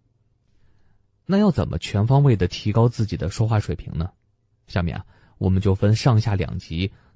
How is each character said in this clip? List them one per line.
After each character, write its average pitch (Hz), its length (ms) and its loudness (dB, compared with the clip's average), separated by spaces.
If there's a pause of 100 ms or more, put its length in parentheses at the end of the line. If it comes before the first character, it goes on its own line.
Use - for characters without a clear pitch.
(1300)
那 190 120 0
要 208 120 4
怎 95 160 0
么 - 120 -6
全 104 280 -2
方 135 160 4
位 135 140 4
的 90 100 0
提 - 280 -4
高 113 160 4
自 117 160 -2
己 90 100 -6
的 78 140 -6
说 110 180 -2
话 110 100 0
水 92 160 -2
平 - 240 -10
呢？ 85 140 -4 (560)
下 98 140 -2
面 82 160 -4
啊， - 80 -12 (320)
我 98 100 -2
们 95 140 2
就 95 120 2
分 104 220 2
上 113 240 2
下 104 160 0
两 87 240 -6
集， 87 320 -6 (240)